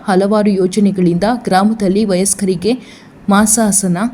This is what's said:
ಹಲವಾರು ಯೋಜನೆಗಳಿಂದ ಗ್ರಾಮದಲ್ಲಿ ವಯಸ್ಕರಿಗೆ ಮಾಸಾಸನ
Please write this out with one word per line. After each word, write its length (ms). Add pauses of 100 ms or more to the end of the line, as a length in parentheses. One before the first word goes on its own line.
ಹಲವಾರು 460
ಯೋಜನೆಗಳಿಂದ 720 (200)
ಗ್ರಾಮದಲ್ಲಿ 600
ವಯಸ್ಕರಿಗೆ 680 (560)
ಮಾಸಾಸನ 680 (160)